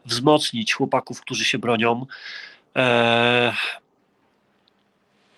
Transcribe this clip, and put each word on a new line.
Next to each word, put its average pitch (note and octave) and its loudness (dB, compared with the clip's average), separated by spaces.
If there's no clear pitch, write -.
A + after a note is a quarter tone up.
wzmocnić A#2+ 0
chłopaków, B2+ -2
którzy A2 -4
się - 0
bronią. A#2 0
E, A#2+ 2